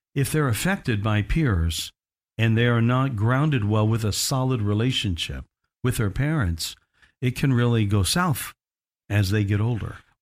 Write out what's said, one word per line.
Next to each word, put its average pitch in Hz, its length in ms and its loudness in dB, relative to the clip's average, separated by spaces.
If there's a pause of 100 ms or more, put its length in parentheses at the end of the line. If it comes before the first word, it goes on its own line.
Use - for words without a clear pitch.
(160)
if 139 160 -2
they're 151 160 0
affected 120 560 -2
by 107 180 2
peers 95 680 0 (460)
and 113 200 2
they 117 100 4
are 120 140 2
not 127 360 0
grounded 127 480 0
well 107 220 2
with 110 180 0
a 101 80 0
solid 131 480 -2
relationship 104 840 -2 (380)
with 127 140 0
their 104 140 0
parents, 123 640 -2 (460)
it 127 140 -2
can 139 180 2
really 120 320 2
go 101 180 2
south 175 500 -2 (560)
as 101 220 2
they 107 120 2
get 101 180 0
older. 110 340 -4 (260)